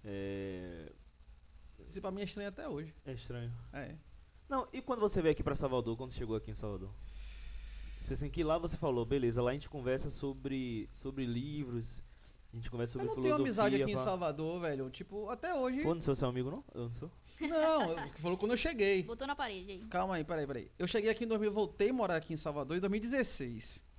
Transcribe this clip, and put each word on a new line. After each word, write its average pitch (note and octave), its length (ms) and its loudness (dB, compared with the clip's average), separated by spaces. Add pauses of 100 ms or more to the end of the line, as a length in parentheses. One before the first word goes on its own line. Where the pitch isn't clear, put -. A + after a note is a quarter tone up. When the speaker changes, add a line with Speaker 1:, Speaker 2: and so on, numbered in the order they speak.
Speaker 1:
É, G2 840 -6 (960)
Speaker 2:
Isso F#3 120 -8
pra F#3+ 100 -4
mim G3 120 -6
é - 20 -2
estranho G3+ 240 -6
até G3 200 -8
hoje. D#3 240 -6 (120)
Speaker 1:
É C#3 80 -6
estranho. A#2+ 400 -6 (200)
Speaker 2:
É. C#3+ 220 -8 (540)
Speaker 1:
Não, C4 240 0
e B3+ 100 -6
quando A#3+ 180 0
você G3+ 220 4
veio D#3+ 100 8
aqui D3+ 120 2
pra C#3+ 100 2
Salvador, B2 420 2
quando B2+ 160 -8
chegou A2+ 240 -2
aqui G#2+ 140 -4
em G#2+ 40 -6
Salvador? G2+ 360 -4 (1120)
Tipo C#3+ 120 -2
assim, C#3 160 -2
que E3+ 120 0
lá D#3 160 4
você E3 180 -2
falou, B2+ 300 2
"Beleza, B2 360 4
lá B2 80 4
a C3 40 0
gente D3 140 -6
conversa C3+ 420 0
sobre, C3 840 -2
sobre C3+ 320 -4
livros, A#2+ 760 -2 (500)
a A#2 40 -10
gente A2+ 140 -4
conversa A#2 220 -2
sobre B2 160 0
Speaker 2:
Eu - 80 0
não C3 60 0
tenho B2+ 120 6
amizade C#3 400 4
aqui C3+ 100 4
em - 40 2
Speaker 1:
filosofia, - 160 2
pá." G#3+ 60 2
Speaker 2:
Salvador, E3 500 0
velho. C#3 300 -2
Tipo, G3 400 -8
até D#4+ 240 -2
hoje C4 280 2
Speaker 1:
Pô, E3 120 4
não E3+ 80 -4
sou D3 120 4
seu C3 140 2
amigo, B2+ 220 0
não? A3+ 120 -8 (120)
Eu A#2+ 100 -6
não A#2+ 80 -6
sou. D#3 180 -8 (300)
Speaker 2:
Não, D#4 500 4
eu, E3 180 -2 (100)
falou F3 200 2
quando G#3+ 140 2
eu B3 40 4
cheguei. G3+ 460 4
Speaker 3:
Botou A#3 240 -4
na C#4+ 80 0
parede G3+ 380 -4
aí. F#3 60 -10 (100)
Speaker 2:
Calma F#3 280 2
aí, D#3 80 0
peraí, D#3 220 0
peraí. C3+ 320 -4
Eu F3+ 80 0
cheguei G#3+ 240 4
aqui A3 140 2
em - 20 -2
dois A3 140 2
mil, G#3+ 100 4
voltei G#3 400 4
a - 20 2
morar G3+ 240 4
aqui D#3+ 160 -2
em D#3 40 -2
Salvador D3 400 -2
em F3+ 40 2
dois F#3+ 100 2
mil G#3 80 2
e - 20 0
dezesseis. G#3+ 840 0 (140)